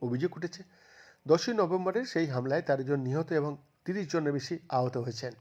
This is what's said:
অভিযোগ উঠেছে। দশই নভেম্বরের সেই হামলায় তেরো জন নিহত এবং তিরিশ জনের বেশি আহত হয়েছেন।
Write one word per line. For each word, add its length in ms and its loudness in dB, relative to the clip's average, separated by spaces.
অভিযোগ 340 -2
উঠেছে। 260 -10
দশই 240 6
নভেম্বরের 520 2
সেই 220 0
হামলায় 360 0
তেরো 200 2
জন 180 0
নিহত 320 -2
এবং 240 0
তিরিশ 280 -4
জনের 200 2
বেশি 260 -4
আহত 280 2
হয়েছেন। 440 -4